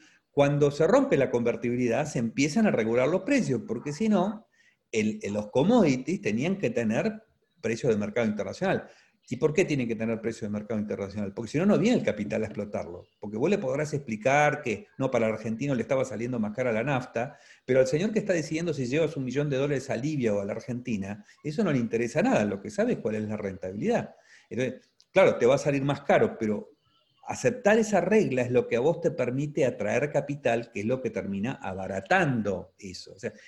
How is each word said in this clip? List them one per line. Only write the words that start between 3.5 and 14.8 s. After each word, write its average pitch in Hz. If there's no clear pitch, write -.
porque 120
si 220
no, 208
el, 107
el, 101
los 104
commodities 165
tenían 131
que 127
tener 123
precios 113
de 104
mercado 107
internacional. 107
¿Y 135
por 151
qué 185
tienen 139
que 113
tener 110
precios 113
de 104
mercado 107
internacional? 101
Porque 117
si 139
no, 180
no 202
viene 208
el -
capital 107
a 107
explotarlo. 98
Porque 107
vos 131
le 202
podrás 147
explicar 139
que, 107